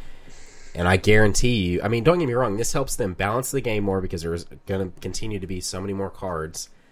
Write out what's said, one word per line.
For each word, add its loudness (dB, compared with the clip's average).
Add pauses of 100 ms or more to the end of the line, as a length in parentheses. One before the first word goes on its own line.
(720)
And 0
I 6
guarantee 6
you, 2
I 0
mean, 0
don't 4
get 0
me 0
wrong, 0
this -2
helps -2
them -2
balance -2
the -2
game 0
more 0
because -6
there's -4 (200)
gonna -4 (100)
continue -6
to -8
be -6
so -8
many -6
more -4
cards. -8 (220)